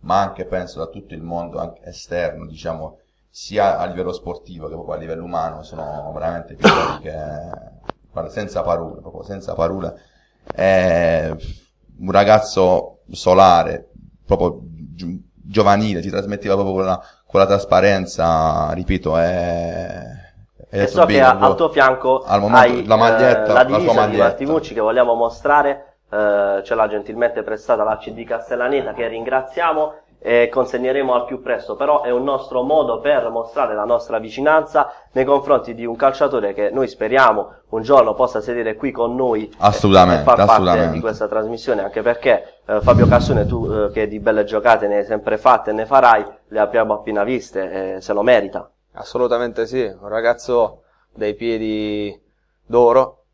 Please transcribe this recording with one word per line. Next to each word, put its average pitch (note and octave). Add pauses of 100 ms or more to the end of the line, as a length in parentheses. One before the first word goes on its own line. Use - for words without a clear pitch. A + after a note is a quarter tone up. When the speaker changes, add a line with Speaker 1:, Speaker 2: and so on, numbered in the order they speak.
Speaker 1:
ma F#2+
anche G2
penso F2+
da E2
tutto -
il D#2+
mondo, E2+
anche E2
esterno, E2
diciamo, D#2+ (320)
sia G2
a F2
livello F2+
sportivo E2+
che D#2+
proprio D#2+
a -
livello E2
umano, D#2+
sono D2+
veramente E2
episodi -
che, D#2 (960)
guarda, E2
senza -
parole, E2
proprio -
senza G2
parole. E2+ (580)
È E2+ (680)
un F#2
ragazzo G2 (120)
solare, F2 (380)
proprio F2+
gi-, E2
giovanile, G2+
ti G2
trasmetteva G2+
proprio G2
quella, F#2+ (220)
quella G2
trasparenza, F2
ripeto, E2+
è, E2+ (560)
hai -
Speaker 2:
E G2
Speaker 1:
detto G2+
Speaker 2:
so F3+
che F3+
Speaker 1:
bene, C#3
Speaker 2:
a-, B2+
Speaker 1:
proprio B2+
Speaker 2:
al -
tuo E3
fianco C3
Speaker 1:
al G2+
momento A#2+
Speaker 2:
hai, B2
Speaker 1:
la A2
maglietta, A2+
Speaker 2:
eh, -
la G#2+
Speaker 1:
la -
sua B2+
Speaker 2:
divisa E3
di A2
Speaker 1:
maglietta. A2
Speaker 2:
Martimucci C3+
che A2
vogliamo A#2
mostrare, C#3 (140)
eh, G2+
ce A#2
l'ha A2
gentilmente A2
prestata G#2+
la G#2+
C -
D A2+
Castellaneta, B2
che A#2
ringraziamo C3 (300)
e A#2+
consegneremo C3
al A#2+
più C3
presto, A2+
però C#3+
è B2
un B2
nostro C3
modo C3
per C#3
mostrare A#2
la G#2
nostra A#2
vicinanza D3 (220)
nei C3
confronti C3+
di A#2
un A#2
calciatore C3
che G2+
noi B2
speriamo A2 (160)
un A2
giorno A#2
possa A#2+
sedere A2+
qui C3
con A#2
noi A2+
e, -
Speaker 1:
Assolutamente, F#2+
Speaker 2:
e D2
far A#2+
parte G#2
Speaker 1:
assolutamente. F2
Speaker 2:
di D#2+
questa A2
trasmissione, A2
anche G2+
perché, A#2+
eh, G#2+
Fabio B2
Cassone, A#2+
tu, A2+
eh, G#2+
che G#2+
di G#2
belle G#2+
giocate G#2+
ne G#2
hai G2+
sempre G#2+
fatte A#2+
e -
ne A2
farai, A#2+ (220)
le A2
abbiamo G#2+
appena G#2
viste, F#2+
eh, F#2
se -
lo G2+
merita. G#2 (220)
Speaker 3:
Assolutamente A#2+
sì, B2
un G2
ragazzo A#2 (300)
dai G#2+
piedi G#2+ (480)
d'oro A#2+